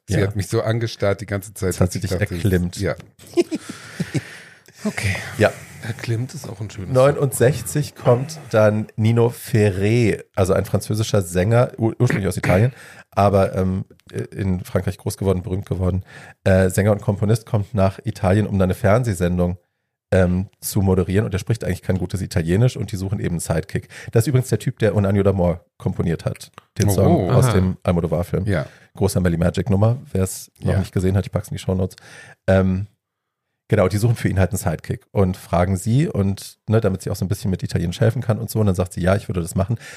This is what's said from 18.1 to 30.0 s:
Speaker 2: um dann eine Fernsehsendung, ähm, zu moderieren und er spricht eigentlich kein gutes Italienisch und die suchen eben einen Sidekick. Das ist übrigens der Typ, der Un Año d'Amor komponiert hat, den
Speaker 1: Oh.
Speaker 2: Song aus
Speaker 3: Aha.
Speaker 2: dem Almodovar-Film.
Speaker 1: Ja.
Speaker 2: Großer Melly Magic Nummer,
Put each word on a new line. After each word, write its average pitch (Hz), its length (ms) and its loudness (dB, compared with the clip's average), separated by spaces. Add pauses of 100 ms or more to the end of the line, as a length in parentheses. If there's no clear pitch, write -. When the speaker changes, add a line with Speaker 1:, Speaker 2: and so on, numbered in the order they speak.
Speaker 2:
um 95 140 0
dann 92 80 4
eine 92 60 0
Fernsehsendung, 90 840 0 (560)
ähm, 92 340 2 (120)
zu - 220 -2
moderieren 92 440 2
und 98 80 -6
er 92 60 -2
spricht - 240 -4
eigentlich - 180 -4
kein 95 160 -2
gutes 90 240 -6
Italienisch 92 560 0
und 95 140 -6
die 95 60 -4
suchen 95 220 -4
eben 85 160 -2
einen 82 40 -4
Sidekick. - 480 -4 (240)
Das 113 120 4
ist - 40 -8
übrigens 127 220 2
der 110 100 0
Typ, - 200 -4
der 107 160 2
Un 104 100 2
Año 101 180 2
d'Amor 90 380 2 (160)
komponiert 85 480 -2
hat, - 260 -8 (260)
den 107 120 4
Speaker 1:
Oh. 98 40 2
Speaker 2:
Song 92 380 4
aus 127 140 6
Speaker 3:
Aha. 113 80 4
Speaker 2:
dem 92 300 2
Almodovar-Film. 87 640 0
Speaker 1:
Ja. 85 180 0 (300)
Speaker 2:
Großer 95 260 0
Melly 85 160 2
Magic 87 320 0
Nummer, 110 280 2 (140)